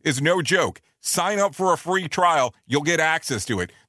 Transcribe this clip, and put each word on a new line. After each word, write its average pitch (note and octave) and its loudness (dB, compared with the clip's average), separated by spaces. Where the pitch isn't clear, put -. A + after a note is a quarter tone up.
is C#3 -2
no F3 2
joke. E3+ -2
Sign G3 -2
up G3 0
for F#3 2
a D#3 2
free F3+ -2
trial. D#3 2
You'll C#3+ 0
get D#3+ 0
access D#3 -2
to G#2 -2
it. F2+ -4